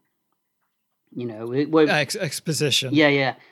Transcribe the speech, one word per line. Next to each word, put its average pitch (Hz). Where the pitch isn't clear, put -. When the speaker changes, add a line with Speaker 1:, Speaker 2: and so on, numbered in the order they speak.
Speaker 1:
You 123
know, 117
it, 147
we're 156
Speaker 2:
Yeah, 151
ex-, 143
exposition. 143
Speaker 1:
Yeah, 151
yeah. 139